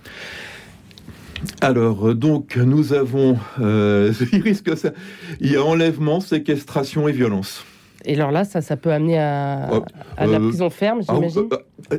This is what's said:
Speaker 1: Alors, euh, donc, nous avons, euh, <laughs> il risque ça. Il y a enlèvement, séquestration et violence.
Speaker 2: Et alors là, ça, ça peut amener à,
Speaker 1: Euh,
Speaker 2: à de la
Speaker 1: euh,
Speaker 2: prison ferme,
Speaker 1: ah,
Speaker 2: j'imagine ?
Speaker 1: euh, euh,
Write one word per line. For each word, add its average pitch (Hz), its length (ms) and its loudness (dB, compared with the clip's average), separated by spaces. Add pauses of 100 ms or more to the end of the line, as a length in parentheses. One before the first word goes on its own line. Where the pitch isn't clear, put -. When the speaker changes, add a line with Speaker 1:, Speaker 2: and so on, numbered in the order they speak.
(1600)
Speaker 1:
Alors, 113 500 2
euh, 120 60 4
donc, 135 420 0
nous 135 360 4
avons, 135 440 4 (220)
euh, 104 640 4
<laughs> 123 120 -2
il 190 80 4
risque 165 360 0
ça. 156 140 -4 (480)
Il 135 120 0
y 143 40 2
a 135 80 2
enlèvement, 156 560 2
séquestration 151 880 -2
et 151 40 2
violence. 110 540 -2 (400)
Speaker 2:
Et 143 100 -2
alors 143 160 0
là, 170 140 0
ça, 180 160 -4
ça 147 160 -4
peut 165 140 0
amener 156 280 2
à, 143 540 -2
Speaker 1:
Euh, 110 60 2 (380)
Speaker 2:
à - 100 0
de 107 40 2
la 107 80 2
Speaker 1:
euh, 110 100 2
Speaker 2:
prison 165 220 0
ferme, 220 360 -2
Speaker 1:
ah, - 80 0
Speaker 2:
j'imagine ? 170 360 0
Speaker 1:
euh, - 60 0 (360)
euh, - 60 2